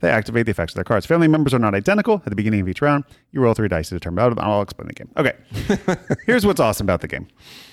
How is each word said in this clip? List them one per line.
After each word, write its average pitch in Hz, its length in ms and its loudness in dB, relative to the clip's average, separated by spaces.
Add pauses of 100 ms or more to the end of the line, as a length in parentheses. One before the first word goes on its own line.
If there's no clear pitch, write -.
they - 100 2
activate 113 360 0
the 110 40 -2
effects 85 220 -4
of - 20 -12
their 95 80 -4
cards. 101 240 0
Family 165 220 4
members 151 260 2
are 127 40 4
not 110 140 2
identical. 202 440 0
At 165 140 -6
the 101 40 -6
beginning 107 260 0
of 92 80 -2
each 92 140 -4
round, 143 220 2 (260)
you 139 100 -4
roll 117 140 4
three 107 140 0
dice 82 220 -2
to 92 40 -8
determine. 87 300 -2
I'll, 120 160 0 (140)
I'll 104 80 2
explain - 260 -12
the - 60 -12
game. - 220 -18
Okay. - 1000 -2
<laughs> - 80 -20
Here's 226 180 2
what's 202 140 2
awesome 110 260 2
about 92 160 0
the - 60 -10
game. 71 220 -10 (440)